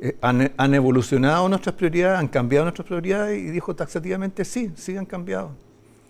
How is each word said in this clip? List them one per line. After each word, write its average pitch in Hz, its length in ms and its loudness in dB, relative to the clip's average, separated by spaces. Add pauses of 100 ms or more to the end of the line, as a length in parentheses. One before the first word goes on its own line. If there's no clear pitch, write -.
eh, - 200 -4
"Han, 123 360 4
han 139 180 4
evolucionado 135 760 4
nuestras 190 280 0
prioridades, 180 420 2
han 151 100 0
cambiado 135 360 2
nuestras 170 220 -6
prioridades", 196 520 -2
y 180 120 -6
dijo 170 260 -4
taxativamente, 185 680 -4
"Sí, 214 300 -4
sí 185 220 -10
han 190 100 -8
cambiado". 185 460 -8 (580)